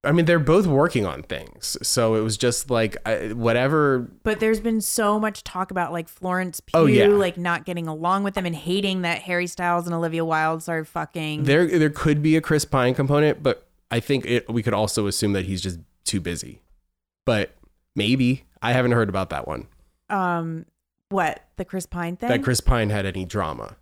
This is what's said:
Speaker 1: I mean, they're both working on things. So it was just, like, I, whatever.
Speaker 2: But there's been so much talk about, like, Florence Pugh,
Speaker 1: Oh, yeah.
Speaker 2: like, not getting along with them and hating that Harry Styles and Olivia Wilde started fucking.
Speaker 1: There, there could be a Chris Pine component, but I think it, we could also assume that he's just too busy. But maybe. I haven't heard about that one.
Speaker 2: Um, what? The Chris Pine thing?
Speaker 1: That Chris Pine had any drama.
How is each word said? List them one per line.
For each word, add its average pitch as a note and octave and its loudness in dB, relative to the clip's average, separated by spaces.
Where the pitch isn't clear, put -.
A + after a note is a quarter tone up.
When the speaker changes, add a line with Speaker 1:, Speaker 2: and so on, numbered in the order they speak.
Speaker 1:
I C#3 0
mean, E3+ 4
they're E3+ 4
both D#3+ 4
working C#3 2
on C#2+ -6
things. - -10
So A2+ 2
it A2 2
was A2 0
just, A#2+ -2
like, A2+ 0
I, G#2+ -4
whatever. B2+ 2
Speaker 2:
But G#3+ 0
there's A3 2
been A3 0
so G#3+ 0
much G#3+ -4
talk F#3 -6
about, F3 -4
like, E3 -6
Florence F3+ -4
Pugh, - 0
Speaker 1:
Oh, D#3+ 6
yeah. C3+ 6
Speaker 2:
like, G3 4
not E3+ -4
getting E3+ -6
along F3 -2
with G3 -2
them F#3 -4
and E3 -4
hating F#3 -2
that E3+ -2
Harry F3+ -2
Styles F3 -2
and F3 -4
Olivia E3 -2
Wilde D#3+ 0
started E3 -6
fucking. D#3 -6
Speaker 1:
There, D3 4
there D#3 4
could D3 0
be D#3 4
a D#3+ 4
Chris D3+ 0
Pine B2+ 2
component, D3 2
but B2 -2
I A#2+ 0
think C3+ -2
it, A#2 0
we A#2 -2
could A2+ 0
also G#2 0
assume G2+ 0
that F#2+ -2
he's F#2 -4
just F2+ -6
too - -2
busy. D#2+ -10
But - 0
maybe. B2 2
I A#2+ 0
haven't B2 2
heard A2+ 2
about F#2+ -4
that C#2 -6
one. C#2+ -8
Speaker 2:
Um, E3+ -4
what? F3+ -2
The F3+ -8
Chris F#3 -8
Pine F3 -8
thing? A#3 -6
Speaker 1:
That C4+ 0
Chris B2+ 0
Pine A2+ 2
had G2+ -2
any F#2 -6
drama. D#2 -6